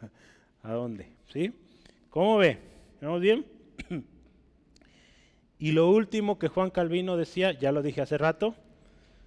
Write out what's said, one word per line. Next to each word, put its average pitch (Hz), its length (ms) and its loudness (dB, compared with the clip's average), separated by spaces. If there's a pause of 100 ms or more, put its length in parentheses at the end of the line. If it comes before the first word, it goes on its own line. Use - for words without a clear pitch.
(640)
¿A 110 100 -10
dónde? 117 360 -8 (240)
¿Sí? 175 200 -4 (560)
¿Cómo 208 300 2
ve? 156 200 4 (420)
¿Vamos 165 200 -4
bien? 220 260 2 (420)
<clears throat> 156 160 -8 (1500)
Y 151 120 -2
lo 160 180 4
último 208 520 2
que 165 80 0
Juan 185 220 -2
Calvino 180 460 -2
decía, 180 360 -2
ya 135 180 -2
lo 147 120 0
dije 143 180 -4
hace 139 180 -2
rato, 160 380 0 (720)